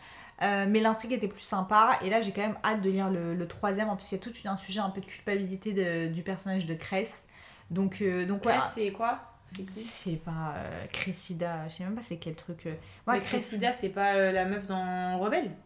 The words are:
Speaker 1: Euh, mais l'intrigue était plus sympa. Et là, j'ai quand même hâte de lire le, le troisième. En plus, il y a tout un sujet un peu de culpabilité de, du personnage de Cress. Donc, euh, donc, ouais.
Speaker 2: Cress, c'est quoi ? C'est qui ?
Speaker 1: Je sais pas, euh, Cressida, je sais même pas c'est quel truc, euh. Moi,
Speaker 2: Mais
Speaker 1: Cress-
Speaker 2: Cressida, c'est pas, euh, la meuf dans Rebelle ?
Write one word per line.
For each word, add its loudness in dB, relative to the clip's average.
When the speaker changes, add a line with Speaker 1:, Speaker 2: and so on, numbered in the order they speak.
Speaker 1:
Euh, 4
mais 6
l'intrigue 2
était 0
plus -12
sympa. 6
Et 0
là, 6
j'ai 0
quand -2
même -2
hâte 2
de 4
lire 4
le, 0
le -2
troisième. 0
En -2
plus, -8
il -2
y 0
a -14
tout -10
un -2
sujet -4
un 0
peu -6
de -8
culpabilité -2
de, 2
du -4
personnage -2
de -2
Cress. -2
Donc, 0
euh, 2
donc, 0
ouais. 4
Speaker 2:
Cress, 2
c'est 0
quoi ? -2
C'est -10
qui ? -12
Speaker 1:
Je -8
sais -4
pas, -6
euh, -8
Cressida, -4
je -10
sais -10
même -6
pas -8
c'est -8
quel -8
truc, -12
euh. -6
Moi, 4
Speaker 2:
Mais 2
Speaker 1:
Cress- -6
Speaker 2:
Cressida, 0
c'est -2
pas, 2
euh, 6
la 4
meuf -2
dans -2
Rebelle ? 2